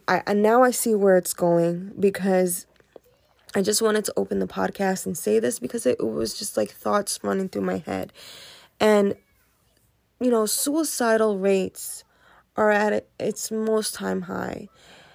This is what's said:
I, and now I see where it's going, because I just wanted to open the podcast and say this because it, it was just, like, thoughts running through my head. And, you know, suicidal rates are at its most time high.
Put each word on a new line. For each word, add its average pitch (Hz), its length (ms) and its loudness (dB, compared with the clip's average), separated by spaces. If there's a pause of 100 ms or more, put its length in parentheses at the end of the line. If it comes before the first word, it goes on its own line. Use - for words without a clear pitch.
I, 185 180 2
and 208 160 2
now 233 220 6
I 247 80 4
see 233 240 0
where 196 220 6
it's 180 160 -2
going, 175 680 0
because 185 640 0 (880)
I 202 80 0
just 202 200 0
wanted 214 240 0
to - 120 -6
open 196 220 -2
the 190 80 -2
podcast 190 580 -4
and 185 120 -6
say 214 220 2
this 240 200 -2
because 240 260 -6
it, 247 140 2
it - 40 -4
was 220 340 -4
just, - 200 -10
like, 107 140 0
thoughts 104 520 -2
running 101 260 -2
through 101 140 -4
my - 140 -2
head. 95 360 -8 (680)
And, 208 360 4 (1040)
you 247 120 2
know, 220 140 2
suicidal 226 920 0
rates 190 680 -2 (520)
are 214 160 2
at 208 360 0 (120)
its - 320 -6
most 220 420 -2
time 190 300 -4
high. 190 460 -8 (460)